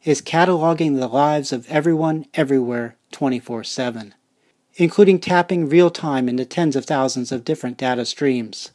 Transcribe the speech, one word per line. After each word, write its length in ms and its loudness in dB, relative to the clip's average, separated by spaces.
is 180 0
cataloging 720 2
the 120 -2
lives 440 0
of 160 -8
everyone 680 0
everywhere 600 0
twenty-four 540 -6
seven, 500 -8
including 420 4
tapping 500 0
real-time 600 2
into 160 -2
tens 320 0
of 80 -2
thousands 480 -2
of 120 -6
different 320 -6
data 300 -2
streams. 680 -4